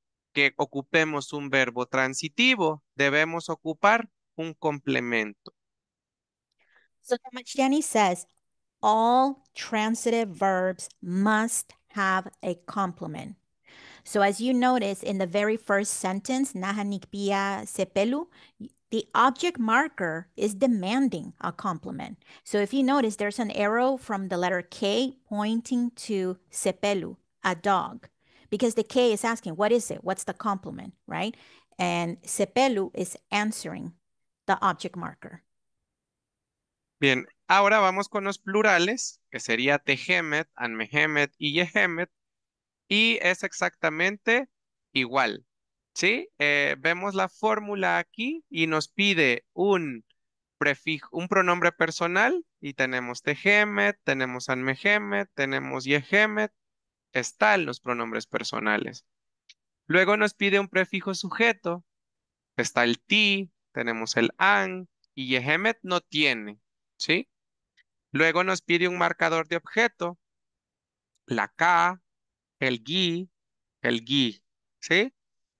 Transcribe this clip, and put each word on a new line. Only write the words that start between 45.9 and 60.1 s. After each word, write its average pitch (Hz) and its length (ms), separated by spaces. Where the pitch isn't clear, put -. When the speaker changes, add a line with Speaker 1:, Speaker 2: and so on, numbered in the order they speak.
Speaker 1:
¿Sí? 220 360
Eh, 143 400
vemos 180 360
la 190 140
fórmula 208 720
aquí 269 500
y 165 180
nos 156 200
pide 165 680
un 170 520
prefijo, 143 540
un 170 160
pronombre 175 440
personal 185 720
y 143 140
tenemos 127 480
Tejemet, 202 840
tenemos 127 460
Anmejemet, 202 840
tenemos 135 500
Yehemet, 208 640
están 190 540
los 127 140
pronombres 117 480
personales. 107 800
Luego 185 300